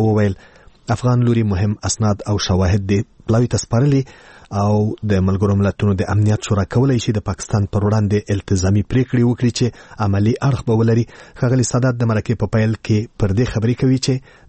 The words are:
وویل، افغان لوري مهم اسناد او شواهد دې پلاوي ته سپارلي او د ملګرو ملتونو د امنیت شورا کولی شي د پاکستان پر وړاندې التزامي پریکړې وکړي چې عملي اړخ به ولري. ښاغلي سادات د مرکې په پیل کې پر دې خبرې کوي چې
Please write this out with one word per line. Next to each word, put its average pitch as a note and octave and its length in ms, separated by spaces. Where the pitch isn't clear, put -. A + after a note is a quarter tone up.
وویل، G#2 320
افغان B2 360
لوري A#2 180
مهم G2+ 320
اسناد G#2 420
او G#2 80
شواهد F#2+ 480
دې G2+ 420
پلاوي A#2 240
ته B2 80
سپارلي C3+ 400
او G#2 140
د F#2+ 160
ملګرو G2 340
ملتونو G2+ 400
د - 140
امنیت G#2 340
شورا G2+ 160
کولی C#3 300
شي A2+ 100
د G#2 140
پاکستان G2+ 440
پر G#2 140
وړاندې G#2 480
التزامي G2 480
پریکړې B2+ 420
وکړي A#2+ 340
چې B2 80
عملي G2+ 280
اړخ C3 200
به A2 120
ولري. A2+ 240
ښاغلي B2+ 300
سادات B2 320
د A2+ 100
مرکې G#2+ 300
په G2 100
پیل A2 240
کې G#2+ 220
پر G2 200
دې B2+ 160
خبرې A2+ 260
کوي C3 180
چې C3 160